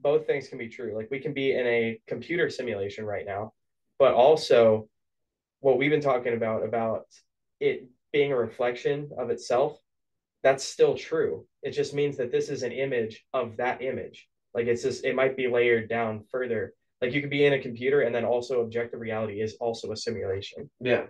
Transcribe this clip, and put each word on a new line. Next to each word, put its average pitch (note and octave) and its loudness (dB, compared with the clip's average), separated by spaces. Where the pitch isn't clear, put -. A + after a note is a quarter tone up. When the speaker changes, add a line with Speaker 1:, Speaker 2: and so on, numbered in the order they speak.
Speaker 1:
both D3+ 2
things C#3+ -2
can C#3+ -14
be A#2 -10
true. A2 -10
Like, A2 -8
we C3+ -6
can C#3+ -8
be C3+ 0
in B2 0
a A2+ 0
computer D3+ -2
simulation G#2+ -6
right G2+ -6
now, G2+ -8
but C3 6
also A#2+ 6
what C3 4
we've C#3+ 2
been D3+ 4
talking B2 0
about, A2 0
about A2+ -2
it C#3 -2
being C#3+ 2
a C3 0
reflection B2 -2
of A#2+ -4
itself, - 0
that's C3+ 4
still D3 2
true. - -4
It C#3 -6
just C#3+ -4
means C#3+ -2
that A#2+ -2
this C#3+ 0
is C3 -4
an A#2 -4
image B2 -4
of A#2 -4
that A#2+ -2
image. A#2 -8
Like, A#2 0
it's A#2+ 0
just, B2+ -2
it B2+ 0
might C3 2
be B2+ -2
layered A#2+ 2
down A2 -2
further. A#2 -4
Like, B2 -2
you C#3+ 0
could C#3 -6
be C#3+ 4
in C#3 4
a C3 0
computer B2 0
and A#2 0
then A#2 0
also B2 0
objective A#2 -4
reality A2 -4
is A2 -4
also A#2 -6
a G#2+ -6
simulation. G2 -6
Speaker 2:
Yeah, B2 0